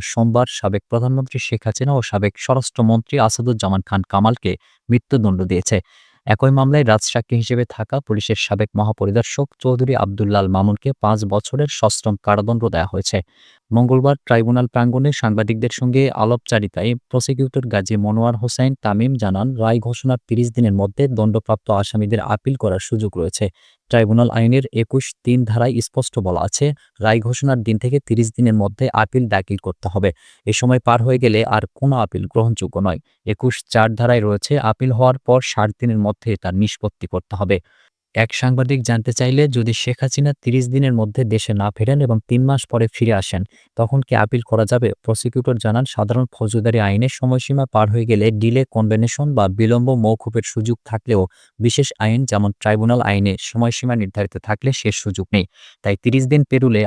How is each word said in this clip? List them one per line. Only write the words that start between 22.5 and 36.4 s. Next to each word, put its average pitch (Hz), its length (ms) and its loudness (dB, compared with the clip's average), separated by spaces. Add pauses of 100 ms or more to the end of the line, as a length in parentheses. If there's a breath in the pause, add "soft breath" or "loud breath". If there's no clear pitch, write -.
করার 98 320 -2
সুযোগ 107 280 -2
রয়েছে। 90 300 -4 (440 soft breath)
ট্রাইব্যুনাল 117 400 4
আইনের 120 340 2 (100)
একুশ 123 300 -2 (180)
তিন 123 220 0
ধারায় 113 360 0
স্পষ্ট - 380 -6
বলা 92 240 -2
আছে, 90 240 -2 (340 soft breath)
রায় 110 200 2
ঘোষণার 123 420 0
দিন 110 160 0
থেকে 127 220 -2
তিরিশ 113 300 0
দিনের 117 320 2
মধ্যে 101 220 -2 (100)
আপিল 110 340 0
দাখিল 98 300 -2
করতে - 300 -10
হবে। 95 220 0 (360 soft breath)
এ 107 60 0
সময় 123 320 2
পার 120 180 4
হয়ে 127 160 2
গেলে 110 280 2
আর 107 160 0 (120)
কোনো 135 240 0
আপিল 98 280 -4
গ্রহণযোগ্য 113 540 -2
নয়। 95 200 -2 (260)
একুশ 113 280 -2 (160)
চার 113 240 4
ধারায় 120 280 2
রয়েছে, 104 300 -2 (120)
আপিল 113 280 0
হওয়ার 127 320 4
পর 127 180 4
ষাট - 260 -2 (100)
দিনের 113 220 0
মধ্যে 104 360 -2
তার 90 180 -6